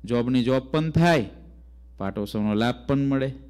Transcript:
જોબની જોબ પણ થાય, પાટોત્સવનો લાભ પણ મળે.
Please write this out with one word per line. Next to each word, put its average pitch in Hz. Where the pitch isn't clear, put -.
જોબની 120
જોબ 131
પણ 156
થાય, 160
પાટોત્સવનો 104
લાભ 117
પણ 139
મળે. 135